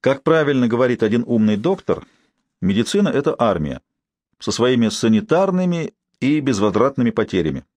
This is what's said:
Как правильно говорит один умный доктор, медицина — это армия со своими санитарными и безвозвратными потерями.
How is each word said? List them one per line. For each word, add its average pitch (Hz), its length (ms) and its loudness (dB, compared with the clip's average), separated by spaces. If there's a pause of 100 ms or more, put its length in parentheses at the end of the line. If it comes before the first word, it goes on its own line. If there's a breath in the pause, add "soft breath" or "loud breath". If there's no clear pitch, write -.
Как 135 220 -2
правильно 147 440 2
говорит 120 360 0
один 113 220 0
умный 107 320 2
доктор, 156 480 -4 (560)
медицина — 113 520 0
это - 240 -2
армия 80 440 -2 (580)
со - 120 -6
своими 117 380 2
санитарными 170 1040 0 (260)
и 147 200 0
безвозвратными 117 720 0
потерями. 80 540 -2 (120)